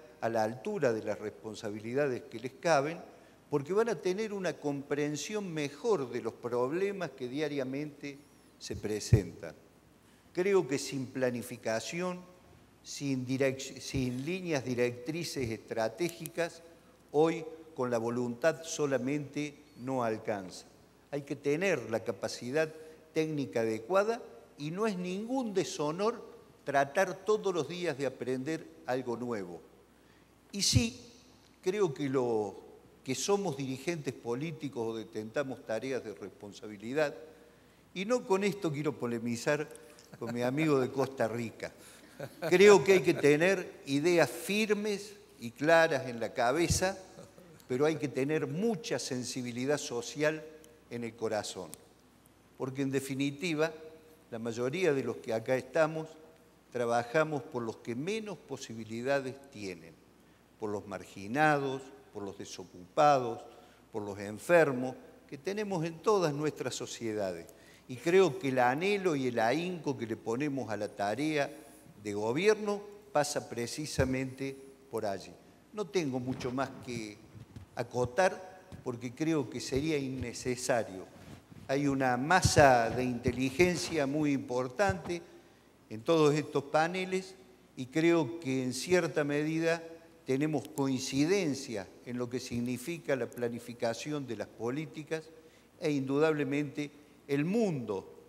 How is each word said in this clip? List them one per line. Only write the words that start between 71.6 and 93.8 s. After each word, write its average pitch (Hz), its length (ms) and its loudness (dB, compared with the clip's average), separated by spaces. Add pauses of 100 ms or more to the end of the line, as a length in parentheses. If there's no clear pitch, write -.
de 104 100 -4
gobierno 202 680 2 (300)
pasa 139 360 0
precisamente 131 1120 -2 (320)
por 110 160 2
allí. 98 260 -2 (420)
No 208 120 -4
tengo 147 340 0
mucho 127 320 -4
más 127 200 -2 (120)
que 110 340 -8 (580)
acotar 123 880 0 (200)
porque 120 300 -6
creo 156 340 0
que 120 120 -8
sería 143 400 0
innecesario. 123 1080 -2 (640)
Hay 139 180 2
una 135 320 4
masa 135 720 8
de 117 140 0
inteligencia 131 1040 2
muy 147 240 2
importante 143 920 0 (720)
en 110 80 -8
todos 151 320 6
estos 147 300 0
paneles 185 720 0 (400)
y 131 100 -8
creo 160 540 4
que 131 240 -2
en 127 100 -2
cierta 170 500 2
medida 160 600 0 (420)
tenemos 135 420 0
coincidencia 135 1200 0 (200)
en 123 100 -6
lo 123 140 -4
que 127 80 -2
significa 123 760 -4
la 120 120 0
planificación 120 1000 -4